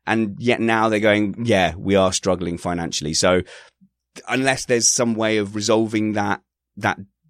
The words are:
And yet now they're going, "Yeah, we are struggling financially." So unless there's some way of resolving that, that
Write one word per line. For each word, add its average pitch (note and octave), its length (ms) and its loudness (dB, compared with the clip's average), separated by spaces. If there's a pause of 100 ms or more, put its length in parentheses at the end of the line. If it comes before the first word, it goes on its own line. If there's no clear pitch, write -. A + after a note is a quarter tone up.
And G#2+ 340 -2
yet A#2+ 200 0
now A2+ 300 2
they're G#2+ 100 0
going, G#2 460 0
"Yeah, F#2 320 2
we G2 180 0
are F#2+ 160 4
struggling F2 460 -2
financially." E2+ 560 -6
So F2+ 300 2 (840)
unless C3 380 -2
there's A#2+ 260 2
some A#2+ 220 0
way A2 240 0
of G#2 180 -4
resolving G#2+ 580 2
that, G2+ 280 -2 (360)
that G2+ 200 -2 (320)